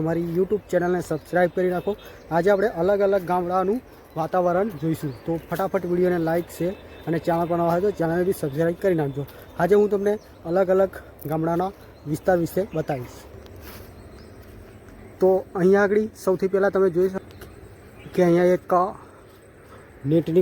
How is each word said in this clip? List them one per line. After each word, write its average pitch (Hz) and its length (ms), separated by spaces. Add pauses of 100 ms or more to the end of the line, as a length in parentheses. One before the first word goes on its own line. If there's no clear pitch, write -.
અમારી 165 360
YouTube 190 340
ચેનલને 180 380
સબસ્ક્રાઇબ 170 460
કરી 180 200
નાખો. 175 160 (400)
આજે 170 200
આપણે 196 180 (120)
અલગ 202 260
અલગ 196 240
ગામડાનું 185 480 (380)
વાતાવરણ 180 640
જોઈશું. 156 320 (120)
તો 165 60 (180)
ફટાફટ 180 420
વીડિયોને 180 360
લાઈક, 170 300
શેર 175 160 (320)
અને 165 120 (100)
ચેનલ 170 220
પર 170 100
નવા 170 140
હોય 180 120
તો 208 140
ચેનલને 165 300
બી 185 120
સબસ્ક્રાઇબ 165 420
કરી 185 180
નાખજો. 139 220 (380)
આજે 180 200
હું 208 120
તમને 202 200 (360)
અલગ 180 260
અલગ 190 180 (360)
ગામડાના 170 420 (400)
વિસ્તાર 180 320
વિશે 180 180 (120)
બતાવીશ. 143 440 (2000)
તો 185 100 (300)
અહીંયા 196 260
આગળ 208 180 (220)
સૌથી 190 280
પહેલાં 196 220
તમે 190 220
જોઈ 185 160
શકો 190 80 (920)
કે 180 140
અહીંયા 180 300
એક - 180 (1400)
નેટની 165 300